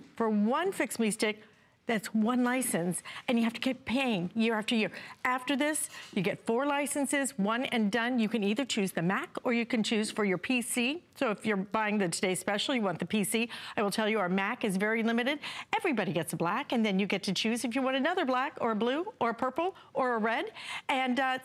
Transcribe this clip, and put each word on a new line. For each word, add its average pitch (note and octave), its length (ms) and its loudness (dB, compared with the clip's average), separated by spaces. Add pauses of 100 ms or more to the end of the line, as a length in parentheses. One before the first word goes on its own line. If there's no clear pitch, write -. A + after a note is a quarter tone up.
(160)
for A3+ 140 2
one A#3 420 2
Fix - 280 -2
Me A3+ 100 2
Stick. G#3+ 320 -2 (460)
That's A3+ 260 -2
one A#3+ 300 4
license, G3+ 580 0 (280)
and B3 80 4
you A#3 80 4
have A3+ 80 0
to - 80 -8
keep C4 240 -2
paying A3 500 0
year A3+ 200 2
after G#3+ 200 0
year. G#3+ 160 2 (320)
After B3+ 320 0
this, D4 340 0 (240)
you G#3 80 2
get F3 240 -2
four A#3 200 2
licenses, C#4+ 760 0
one A3 240 2
and A3 260 2
done. A#3+ 300 0
You A3 80 2
can G#3+ 160 0
either G#3+ 220 2
choose F#3+ 260 0
the F3 100 -2
Mac G3+ 280 0 (160)
or - 80 2
you A#3 120 2
can A3+ 180 0
choose G#3+ 280 0
for G#3+ 140 0
your F#3 120 2
P B3 240 0
C. B3 400 -2 (140)
So B3 160 0
if - 140 -4
you're G#3+ 100 2
buying G#3 420 0
the G3 120 4
Today F#3 260 0
Special, G3+ 400 0
you A#3+ 60 2
want F#3 180 0
the F3+ 60 -2
P G#3 180 2
C. A3+ 240 0 (300)
I A#3 60 2
will G3+ 60 2
tell G#3+ 200 0
you, A3 100 2
our F#3 80 2
Mac G3 380 0
is G3 100 0
very G#3+ 260 2
limited. A#3 380 0 (380)
Everybody A3+ 340 0
gets D#3+ 220 -2
a - 20 -4
black, F#3+ 380 -2
and A3+ 120 2
then G3 140 2
you G#3 80 2
get F#3+ 160 -2
to G#3 80 -2
choose A3+ 320 0
if A#3 100 -2
you C4+ 80 0
want C4 140 0
another D#4+ 300 2
black C4 340 -2
or A3+ 120 0
a A3+ 40 0
blue B3 300 0 (160)
or A#3 80 2
a A#3 40 -2
purple C4 400 -2 (200)
or B3 220 2
a - 20 0
red. A3+ 300 0 (420)
And, C4 320 2
uh, C4 240 0